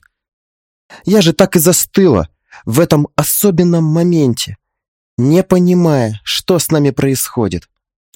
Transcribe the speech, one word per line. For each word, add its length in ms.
Я 180
же 120
так 220
и 40
застыла 720
в 140
этом 360
особенном 680
моменте, 760
не 260
понимая, 800
что 360
с 100
нами 220
происходит. 760